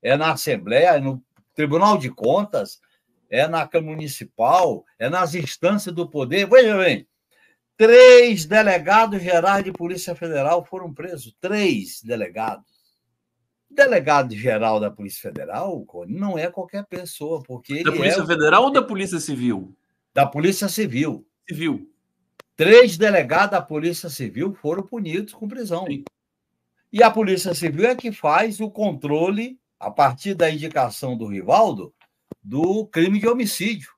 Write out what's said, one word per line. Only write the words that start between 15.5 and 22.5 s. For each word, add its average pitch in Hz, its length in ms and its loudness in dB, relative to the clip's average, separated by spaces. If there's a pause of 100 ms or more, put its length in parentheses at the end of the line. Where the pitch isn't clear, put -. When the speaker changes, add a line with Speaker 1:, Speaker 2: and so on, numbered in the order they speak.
Speaker 1:
Cone, - 280 -16
não 190 240 -6
é 165 140 -6
qualquer 190 360 -12
pessoa, 165 580 -12
porque 139 400 -10
Speaker 2:
Da 156 60 2
Speaker 1:
ele - 80 -4
Speaker 2:
Polícia 147 200 0
Speaker 1:
é 180 60 -2
o - 20 -10
Speaker 2:
Federal 165 380 4
ou 277 80 0
da 269 100 2
Polícia 190 380 -6
Civil? 123 560 -6 (360)
Speaker 1:
Da 139 140 2
Polícia 185 420 -2
Civil. 147 560 -4 (240)
Speaker 2:
Civil. 151 420 -6 (680)